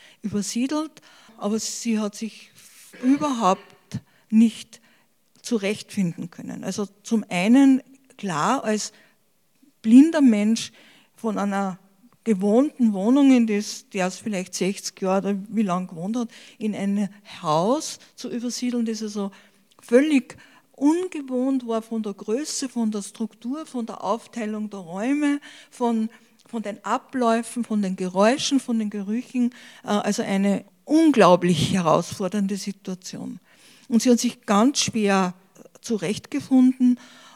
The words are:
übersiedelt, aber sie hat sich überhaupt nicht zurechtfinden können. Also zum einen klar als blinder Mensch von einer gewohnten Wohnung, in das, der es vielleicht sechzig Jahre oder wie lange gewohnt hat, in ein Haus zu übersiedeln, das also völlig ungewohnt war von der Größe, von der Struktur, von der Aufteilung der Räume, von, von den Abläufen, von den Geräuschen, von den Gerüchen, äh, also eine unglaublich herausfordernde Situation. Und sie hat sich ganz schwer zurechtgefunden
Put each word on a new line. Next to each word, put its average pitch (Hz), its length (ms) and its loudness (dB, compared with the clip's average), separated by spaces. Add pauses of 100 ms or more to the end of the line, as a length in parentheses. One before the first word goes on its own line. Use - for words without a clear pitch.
(220)
übersiedelt, 240 800 -4 (340)
aber 208 220 -4
sie 220 400 -4
hat 208 160 -6
sich - 360 -14 (520)
überhaupt 254 1000 0 (300)
nicht 220 500 2 (640)
zurechtfinden 196 880 -4
können. - 340 -14
Also 190 220 -6 (160)
zum 220 260 -2
einen 254 540 4 (340)
klar 190 480 -2
als 214 280 -4 (920)
blinder 294 380 8
Mensch 220 520 2 (440)
von 214 220 -6
einer 196 400 -4 (440)
gewohnten 220 680 2
Wohnung, 262 420 4
in 233 120 4
das, 208 420 -4
der 185 180 -2
es 185 120 -8
vielleicht 196 360 -8
sechzig - 460 -6
Jahre 190 300 0
oder 202 180 -6
wie 220 140 -2
lange 180 240 -4
gewohnt 185 300 -8
hat, 233 120 -4 (300)
in 214 160 -4
ein 202 340 -2 (320)
Haus 180 580 -2 (180)
zu - 120 -12
übersiedeln, 240 560 -4
das 220 180 -6
also 208 300 -6 (480)
völlig 277 560 2 (360)
ungewohnt 269 920 -2
war 226 140 -4
von 220 220 -8
der 208 100 -8
Größe, 240 560 -6
von 226 220 -4
der 208 120 -6
Struktur, 247 640 -10
von 240 220 -8
der - 180 -12
Aufteilung 214 640 -6
der 196 120 -14
Räume, 277 600 -2 (300)
von, 226 400 -2 (360)
von 226 160 -10
den 202 220 -12
Abläufen, 233 800 -2
von 214 160 -2
den 190 160 -2
Geräuschen, 208 640 0
von 233 180 -4
den 208 120 -4
Gerüchen, 233 640 -4 (280)
äh, - 60 -10
also 208 340 0
eine 196 440 0 (180)
unglaublich 180 880 4
herausfordernde 190 840 -2
Situation. 185 800 -12 (480)
Und 233 140 2
sie 254 80 4
hat 240 80 6
sich - 240 -4
ganz 214 380 2
schwer 196 540 0 (460)
zurechtgefunden 247 1200 0 (340)